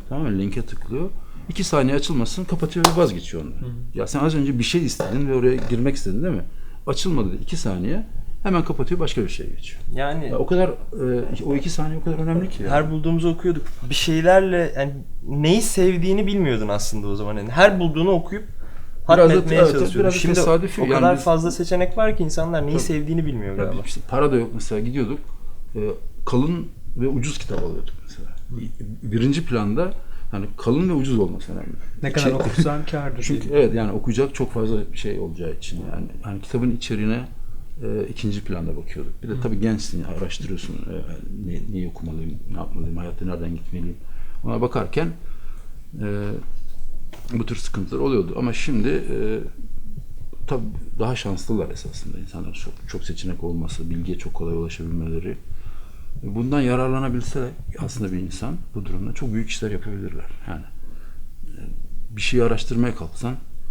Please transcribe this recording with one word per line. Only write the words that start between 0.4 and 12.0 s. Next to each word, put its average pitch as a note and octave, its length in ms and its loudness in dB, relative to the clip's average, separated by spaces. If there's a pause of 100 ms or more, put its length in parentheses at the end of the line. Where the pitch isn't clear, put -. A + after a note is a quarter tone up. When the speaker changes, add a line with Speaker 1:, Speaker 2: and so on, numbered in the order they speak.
Speaker 1:
tıklıyor. C3 480 -2 (400)
İki F#3 140 -4
saniye C#3 320 4
açılmasın, C#3+ 480 0
kapatıyor E3 420 2
ve E3+ 160 6
vazgeçiyor F2 420 0
ondan. - 140 -6
Speaker 2:
Hı. B2 140 -4 (220)
Speaker 1:
Ya F#2+ 140 -2
sen C#3+ 120 -2
az D#3 160 2
önce C#3 240 2
bir A#2+ 40 2
şey E3+ 220 2
istedin C3 440 0
ve C3 60 4
oraya B2+ 200 4
girmek B2 400 2
istedin G#2+ 280 2
değil F3 120 2
mi? E2+ 80 0 (440)
Açılmadı C#3 460 2
dedi, G#2 100 -2
iki - 140 0
saniye. G2+ 480 0 (380)
Hemen F3+ 200 4
kapatıyor, C#3 360 2
başka C#3 240 2
bir F2+ 60 -2
şeye - 200 -2
geçiyor. - 320 -4 (140)
Speaker 3:
Yani D3 340 0
Speaker 1:
Ya - 80 0
o - 80 2
kadar, F#3 240 4
e, B2 760 -2
o C#3+ 100 2
iki C#3+ 140 0
saniye D#3 300 2
o - 40 0